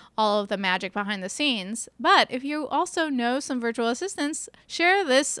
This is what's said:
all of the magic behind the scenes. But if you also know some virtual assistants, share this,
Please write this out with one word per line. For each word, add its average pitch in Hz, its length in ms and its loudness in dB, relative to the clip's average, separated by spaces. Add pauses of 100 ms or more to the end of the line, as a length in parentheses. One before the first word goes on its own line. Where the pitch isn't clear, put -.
(180)
all 214 240 4
of 196 80 -4
the 208 80 -2
magic 190 340 0
behind 202 320 -4
the 190 60 -6
scenes. 233 580 -2 (120)
But 320 300 6
if 254 140 -6
you 294 240 -4
also 330 400 0
know 247 320 0
some 254 220 -4
virtual 233 260 0
assistants, 294 640 -4 (160)
share 359 400 2
this, 269 340 2